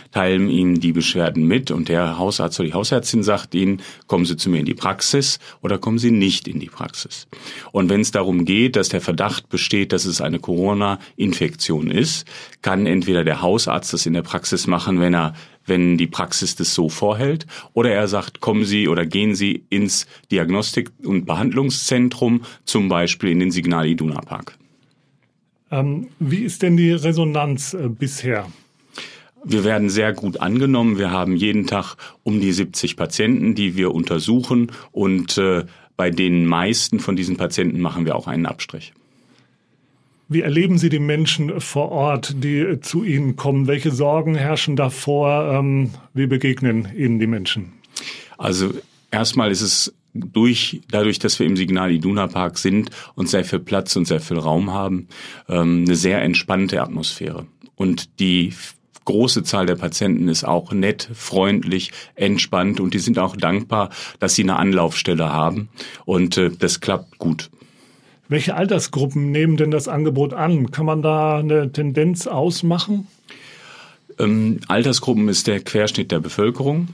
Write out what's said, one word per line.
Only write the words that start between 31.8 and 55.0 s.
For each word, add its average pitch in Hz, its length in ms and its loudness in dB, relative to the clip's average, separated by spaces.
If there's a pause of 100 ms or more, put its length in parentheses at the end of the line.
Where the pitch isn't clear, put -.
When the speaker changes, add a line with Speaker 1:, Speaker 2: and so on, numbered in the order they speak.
Speaker 1:
um 107 160 0
die 95 140 2
siebzig 90 420 -4
Patienten, 110 580 0
die 98 220 -2
wir - 180 0
untersuchen. 117 800 0 (220)
Und, 95 440 0
äh, 92 280 2 (320)
bei 90 120 0
den 87 360 2
meisten 90 560 0
von 95 160 -2
diesen 90 180 -2
Patienten 90 460 -2
machen 85 240 -2
wir 80 100 0
auch - 120 -6
einen 80 180 -2
Abstrich. - 480 -10 (1400)
Speaker 2:
Wie 156 100 2
erleben 170 380 4
Sie 170 100 4
die 147 120 2
Menschen 151 600 0
vor - 320 -2
Ort, 143 500 -2
die, 147 180 0
äh, 165 200 0
zu - 240 -2
Ihnen 139 320 0
kommen? 139 320 2
Welche 143 240 2
Sorgen 151 440 2
herrschen 147 420 0
da 135 120 2
vor? 147 640 0
Ähm, 135 380 2 (240)
wie 135 140 0
begegnen 123 680 2
Ihnen 117 240 2
die 110 80 2
Menschen? 95 460 -4 (640)
Speaker 1:
Also 95 360 -2 (380)
erstmal 110 400 2
ist 92 80 0
es - 340 -2 (260)
durch, 110 680 2
dadurch, 107 300 2
dass - 180 0
wir 95 80 2
im 95 100 2
Signal 92 360 2
Iduna 92 340 0
Park 87 320 -2
sind 101 320 2 (240)
und 87 160 -4
sehr 92 160 2
viel 92 140 -2
Platz 95 360 -2
und 87 100 2
sehr 80 140 0
viel 82 200 -4
Raum 85 340 0
haben, 95 360 -4 (380)